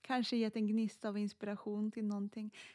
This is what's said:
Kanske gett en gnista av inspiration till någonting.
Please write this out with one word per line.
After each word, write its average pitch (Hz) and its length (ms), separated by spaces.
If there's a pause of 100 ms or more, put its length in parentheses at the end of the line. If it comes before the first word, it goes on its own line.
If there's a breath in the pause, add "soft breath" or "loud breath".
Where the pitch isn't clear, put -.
Kanske 247 340
gett 220 200
en 220 100
gnista 220 420
av 202 100
inspiration 208 720
till 220 140
någonting. 208 500 (200 loud breath)